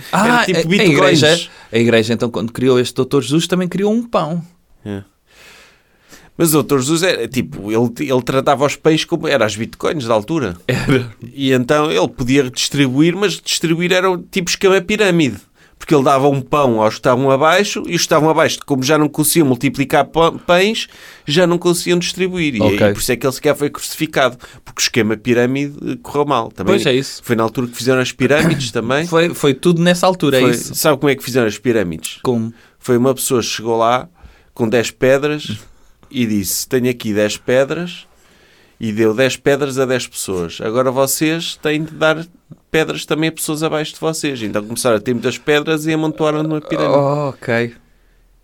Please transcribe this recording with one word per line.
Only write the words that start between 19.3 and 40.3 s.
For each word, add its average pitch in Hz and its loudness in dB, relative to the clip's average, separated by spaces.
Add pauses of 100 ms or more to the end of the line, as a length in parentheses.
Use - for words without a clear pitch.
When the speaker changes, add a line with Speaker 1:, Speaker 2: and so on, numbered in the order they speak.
Speaker 1:
multiplicar 135 0
pã-, 165 0
pães, 190 0 (380)
já 170 2
não 170 2
conseguiam 175 0
distribuir. 175 -2
E, 107 0
Speaker 2:
Ok. 104 2 (140)
Speaker 1:
e 101 2
por 104 -8
isso 127 0
é 120 0
que 131 -4
ele 131 0
sequer 147 0
foi 147 -4
crucificado, 139 -4 (260)
porque - -12
o - -2
esquema 110 0
pirâmide, 123 0 (160)
eh, 123 -8
correu 147 -2
mal. 131 0
Também 101 -2
Speaker 2:
Pois - 0
é 131 2
isso. 135 -4
Speaker 1:
foi 120 0
na 113 2
altura 113 -2
que 120 -10
fizeram 127 2
as 123 -2
pirâmides 139 0
<coughs> - -
também. 127 -2
Speaker 2:
Foi, 170 2
foi 143 2
tudo 170 2
nessa 175 2
altura, 160 2
é - 4
Speaker 1:
Foi, 123 4
Speaker 2:
isso? 120 -6
Speaker 1:
sabe 156 2
como 143 0
é 131 2
que 131 -12
fizeram 123 0
as 104 -4
pirâmides? 95 -2
Speaker 2:
Como? 113 -2 (240)
Speaker 1:
Foi 127 0
uma 127 2
pessoa 123 0
chegou 113 -4
lá 123 0 (460)
com 120 -2
dez 113 0
pedras 139 0 (260)
Speaker 2:
<laughs> - -20
Speaker 1:
e 127 -2
disse, 104 -2
"Tenho 123 0
aqui 117 -4
dez 104 0
pedras", 156 -2 (720)
e 113 -4
deu 110 2
dez 127 0
pedras 135 0
a 135 2
dez 123 -2
pessoas. 87 -6